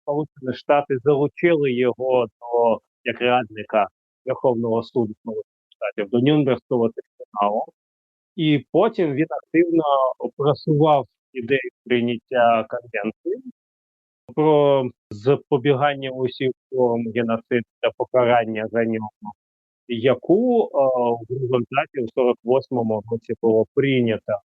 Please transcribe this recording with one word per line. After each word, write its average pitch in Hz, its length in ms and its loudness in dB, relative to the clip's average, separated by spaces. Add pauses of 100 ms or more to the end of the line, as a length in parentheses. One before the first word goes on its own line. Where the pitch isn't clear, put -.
Сполучені 143 520 -6
Штати 143 500 0
залучили 143 720 0
його 127 520 0
до, 117 540 0 (240)
як 117 180 -6
радника 107 680 0 (380)
Верховного 117 580 -2
суду 110 380 -2
Сполучених 107 240 -10 (240)
Штатів, 101 420 -8
до 120 80 2
Нюрнберзького 127 720 0
трибуналу. 104 760 -4 (720)
І 151 360 0
потім 180 420 2
він 156 160 -2
активно 165 540 0 (540)
просував 147 680 2 (280)
ідею 131 360 -4 (160)
прийняття 117 840 2
конвенції 120 800 -8 (840)
про 143 540 4 (200)
запобігання 135 1000 0
усіх 131 420 -4 (180)
форм 120 340 0 (120)
геноциду 117 500 -2 (160)
та 117 160 0
покарання 117 680 0
за 113 180 -2
нього, 110 240 -4 (760)
яку, 165 760 0
е, - 40 -4 (640)
в 127 120 -6
результаті 127 600 -4
у 113 140 -6
сорок 123 280 2
восьмому 117 680 -2
році 117 300 -6
було 110 320 2
прийнято 123 600 0 (160)